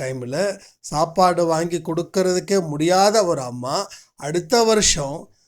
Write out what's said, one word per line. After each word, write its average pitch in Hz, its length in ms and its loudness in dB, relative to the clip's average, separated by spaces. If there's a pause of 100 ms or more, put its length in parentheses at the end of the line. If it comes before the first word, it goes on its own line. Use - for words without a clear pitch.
டைம்ல 131 600 -6 (180)
சாப்பாடு 165 680 2
வாங்கி 170 320 0
கொடுக்கறதுக்கே 175 920 -2
முடியாத 185 580 2
ஒரு 160 160 -2
அம்மா 127 460 -6 (280)
அடுத்த 170 480 0
வருஷம் 175 680 0 (180)